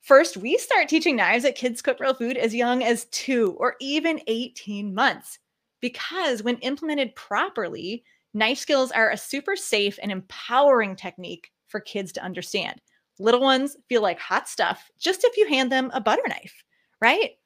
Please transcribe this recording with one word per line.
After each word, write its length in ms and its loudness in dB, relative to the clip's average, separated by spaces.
First, 360 6
we 200 0
start 300 2
teaching 300 2
knives 260 2
at 120 2
Kids 260 -4
Cook 180 -2
Real 140 0
Food 240 -2
as 180 -2
young 280 0
as 220 0
two 540 0
or 220 0
even 460 -2
eighteen 680 -6
months, 460 -2
because 600 -4
when 180 -2
implemented 560 -4
properly, 920 -6
knife 260 0
skills 340 0
are 180 2
a 60 -2
super 400 -6
safe 440 -2
and 80 -6
empowering 840 2
technique 560 -14
for 120 -8
kids 320 -8
to 120 -10
understand. 560 -8
Little 240 4
ones 340 2
feel 140 2
like 160 0
hot 280 -2
stuff 520 -4
just 240 0
if 120 4
you 120 4
hand 240 0
them 220 0
a 60 -2
butter 280 2
knife, 360 -10
right? 300 2